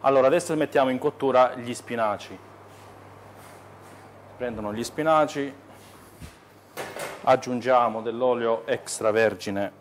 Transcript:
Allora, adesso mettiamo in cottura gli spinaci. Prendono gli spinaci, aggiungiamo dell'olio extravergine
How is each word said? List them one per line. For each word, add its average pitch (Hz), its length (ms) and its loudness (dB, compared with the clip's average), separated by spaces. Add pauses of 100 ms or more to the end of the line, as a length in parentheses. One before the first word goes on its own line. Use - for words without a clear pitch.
Allora, 135 260 4
adesso 165 280 2
mettiamo 139 360 2
in 127 80 -2
cottura 127 560 2
gli 120 180 -8
spinaci. 107 640 -6 (2000)
Prendono 107 340 -6
gli 113 120 -6
spinaci, 147 680 0 (1700)
aggiungiamo 123 800 2
dell'olio 117 640 0
extravergine 107 1120 0